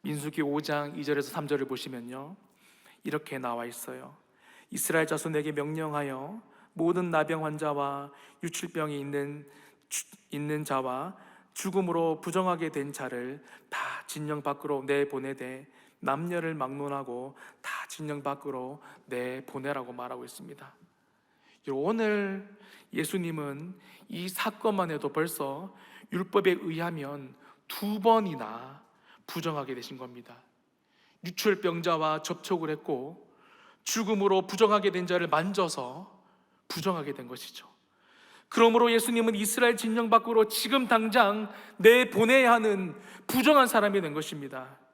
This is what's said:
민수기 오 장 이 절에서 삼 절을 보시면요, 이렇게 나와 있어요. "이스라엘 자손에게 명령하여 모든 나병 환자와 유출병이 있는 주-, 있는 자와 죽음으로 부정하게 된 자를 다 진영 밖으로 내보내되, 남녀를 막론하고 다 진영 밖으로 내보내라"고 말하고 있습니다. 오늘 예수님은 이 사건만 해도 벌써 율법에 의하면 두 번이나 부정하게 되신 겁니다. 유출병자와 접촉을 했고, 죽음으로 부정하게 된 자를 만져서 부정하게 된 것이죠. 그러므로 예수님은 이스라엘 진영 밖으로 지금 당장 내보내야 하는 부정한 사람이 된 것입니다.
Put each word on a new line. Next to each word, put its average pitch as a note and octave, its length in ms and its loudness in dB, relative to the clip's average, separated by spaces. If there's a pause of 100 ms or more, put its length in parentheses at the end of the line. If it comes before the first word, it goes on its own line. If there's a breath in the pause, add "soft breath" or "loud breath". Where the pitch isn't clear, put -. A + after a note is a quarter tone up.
민수기 D3 360 -6
오 C#3+ 180 0
장 D3 380 -4
이 C#3+ 80 -6
절에서 C#3+ 260 -2
삼 D3+ 160 -6
절을 C#3 180 0
보시면요, C3 680 -10 (720 soft breath)
이렇게 D3 320 -6
나와 A#2+ 280 -4
있어요. B2+ 520 -12 (520 soft breath)
"이스라엘 D#3+ 380 0
자손에게 D3+ 460 -2
명령하여 D3 880 -4 (320 soft breath)
모든 F3 360 2
나병 D#3 360 0
환자와 C#3+ 680 -4 (320 loud breath)
유출병이 D#3+ 560 -6
있는 C#3+ 500 -6 (380 loud breath)
주-, - 180 -8 (240)
있는 D3 360 -4
자와 C3+ 500 -4 (380 loud breath)
죽음으로 E3+ 680 0
부정하게 F3 500 0
된 C#3+ 220 -6
자를 B2+ 500 -8 (280 loud breath)
다 - 100 -6 (260)
진영 D3+ 360 -6
밖으로 C#3+ 420 -2
내보내되, C3+ 840 -2 (340 soft breath)
남녀를 E3 520 -2
막론하고 C#3 840 -6 (240 loud breath)
다 - 100 -10 (160)
진영 D3 360 -8
밖으로 C#3 600 -8 (220 loud breath)
내보내라"고 C3 880 -6
말하고 B2 320 -10
있습니다. - 440 -18 (1000 soft breath)
오늘 G3 840 -2 (380 loud breath)
예수님은 D#3+ 880 -6 (300 loud breath)
이 F3+ 180 -8
사건만 G3 640 -2
해도 C#3+ 220 -4
벌써 D#3 600 -4 (380 loud breath)
율법에 F#3 480 2
의하면 D3+ 760 -6 (360 loud breath)
두 G#3 320 -4
번이나 C#3 840 2 (420 soft breath)
부정하게 D3+ 500 -4
되신 B2 220 -12
겁니다. B2 380 -16 (880 soft breath)
유출병자와 E3+ 1000 0
접촉을 D#3+ 460 -4
했고, D3 560 -6 (600 soft breath)
죽음으로 G3 640 2
부정하게 G3+ 440 4
된 F3+ 160 -4
자를 F3 200 0
만져서 D#3+ 840 -2 (560 soft breath)
부정하게 E3 460 -4
된 B2 160 -12
것이죠. - 360 -14 (840 soft breath)
그러므로 A#3 420 8
예수님은 A3+ 440 4
이스라엘 A#3+ 420 2
진영 A3+ 320 0
밖으로 A3 400 6
지금 A#3+ 400 0
당장 G#3+ 600 4 (280 loud breath)
내보내야 A#3 760 8
하는 G3+ 440 2 (300 loud breath)
부정한 C4 420 8
사람이 G3+ 340 4
된 D3+ 120 -4
것입니다. C3+ 640 -8 (160)